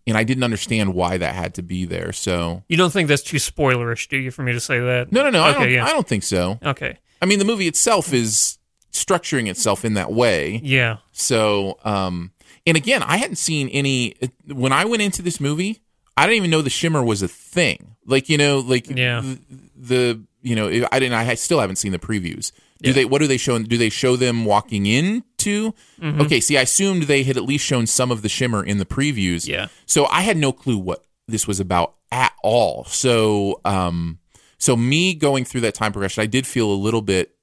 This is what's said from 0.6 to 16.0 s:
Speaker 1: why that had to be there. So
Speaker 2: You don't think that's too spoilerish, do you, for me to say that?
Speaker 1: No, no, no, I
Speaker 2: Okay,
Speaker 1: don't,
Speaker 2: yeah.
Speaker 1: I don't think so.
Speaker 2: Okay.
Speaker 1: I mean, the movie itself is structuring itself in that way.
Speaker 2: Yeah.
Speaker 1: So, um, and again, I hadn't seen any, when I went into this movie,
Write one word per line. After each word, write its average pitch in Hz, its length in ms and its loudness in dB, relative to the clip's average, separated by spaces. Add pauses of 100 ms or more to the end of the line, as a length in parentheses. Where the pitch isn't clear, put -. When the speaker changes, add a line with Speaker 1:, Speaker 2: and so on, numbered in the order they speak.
Speaker 1:
why 90 220 0
that 80 180 -2
had 87 200 -6
to 92 60 -6
be 90 240 -4
there. 85 260 -6
So 87 580 -4
Speaker 2:
You 160 80 2
don't 180 140 4
think 180 160 0
that's 143 140 2
too - 160 -6
spoilerish, 123 720 0
do 139 100 -4
you, 131 140 -6
for 135 100 -12
me 123 120 -2
to 120 60 -2
say 123 200 -2
that? 123 320 0
Speaker 1:
No, 262 120 2
no, 285 60 4
no, 175 140 4
I 156 80 6
Speaker 2:
Okay, - 140 0
Speaker 1:
don't, 123 80 2
Speaker 2:
yeah. 123 120 2
Speaker 1:
I 269 40 2
don't 302 180 0
think 104 160 -2
so. 92 400 0
Speaker 2:
Okay. - 340 -6 (240)
Speaker 1:
I 175 40 0
mean, 202 140 0
the 196 60 0
movie 202 220 -2
itself 170 460 0
is 113 440 0 (340)
structuring 143 560 -2
itself 98 380 -2
in 110 80 0
that 95 180 -2
way. 107 520 2
Speaker 2:
Yeah. 131 340 0 (140)
Speaker 1:
So, 104 720 0
um, 92 480 -4 (340)
and 165 120 4
again, 139 260 0
I 165 140 0
hadn't 240 200 -4
seen 147 320 -2
any, 135 460 -2 (320)
when 135 240 -2
I 151 140 4
went 226 180 0
into 185 180 -2
this 175 180 -4
movie, 156 420 -4 (340)